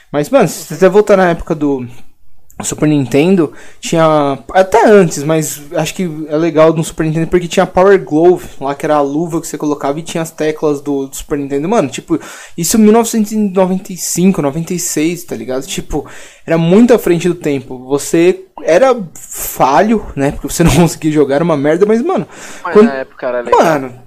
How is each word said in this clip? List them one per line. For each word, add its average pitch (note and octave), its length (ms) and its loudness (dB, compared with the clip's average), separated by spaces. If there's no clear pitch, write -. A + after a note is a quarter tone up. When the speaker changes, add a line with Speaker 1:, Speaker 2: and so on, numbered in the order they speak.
Speaker 1:
Mas, D3 200 -2
mano, A#3 160 4
se - 280 -12
você F#3 140 4
voltar G#3 260 4
na F#3 140 4
época E3+ 240 -4
do C#3+ 340 -2
Super D3+ 240 -2
Nintendo, D3+ 680 2
tinha, D3+ 580 2
até A3+ 360 4
antes, F3 340 4
mas D3+ 500 -4
acho D#3 200 -4
que F#3+ 100 -6
é D3+ 80 -2
legal D#3+ 340 4
no D#3+ 140 -4
Super - 180 -6
Nintendo D#3+ 240 -2
porque E3+ 220 -2
tinha F#3+ 140 0
a F3+ 40 0
Power F#3+ 340 4
Glove, D#3+ 460 2
lá C#3 120 -4
que C#3 120 -8
era D3+ 100 0
a D3 60 2
luva D3+ 400 -4
que - 60 -14
você D3 100 -10
colocava C#3+ 420 -4
e D#3+ 40 -10
tinha E3 180 -6
as D#3+ 100 -8
teclas D3+ 480 -4
do, C#3 280 -4
do C3+ 60 -18
Super - 240 -8
Nintendo. C#3+ 300 -4
Mano, G3 220 0
tipo, - 280 -6
isso E3+ 200 0
em - 20 4
mil G#3+ 140 6
novecentos A3 400 0
e G#3+ 40 -4
noventa F#3+ 540 -2
e F3 60 -10
cinco, F3+ 440 0
noventa E3 320 -4
e E3+ 60 -4
seis, D#3+ 460 -4
tá B2+ 100 -10
ligado? B2+ 320 -8
Tipo, - 420 -8
era E3 120 0
muito G3+ 360 4
à G#3+ 40 6
frente F3 300 0
do E3+ 80 0
tempo. C3+ 420 -6
Você E3+ 580 0
era B3 320 4
falho, F3+ 1000 0
né, C#3 160 0
porque - 160 -10
você - 160 0
<laughs> - 0 -
não D3+ 100 4
conseguia D#3+ 380 2
jogar, C#3+ 240 2
era D#3 80 0
uma E3+ 140 0
merda, D#3 280 2
mas, A3+ 160 2
mano, D4+ 240 -2
Speaker 2:
Mas F3 80 -8
Speaker 1:
quando, G#3 140 8
Speaker 2:
na C3+ 100 0
época C3 320 -8
era B2 140 -2
legal. A#2+ 200 2
Speaker 1:
mano, C3+ 460 -2